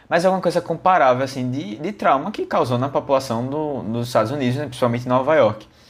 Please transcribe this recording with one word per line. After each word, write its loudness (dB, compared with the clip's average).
mas 0
é 6
alguma 0
coisa 0
comparável, 2
assim, -4
de, -6
de -6
trauma 0
que -6
causou 0
na 0
população -2
do, -6
nos -4
Estados 2
Unidos, 0
né, -4
principalmente -2
em -4
Nova 2
York. 2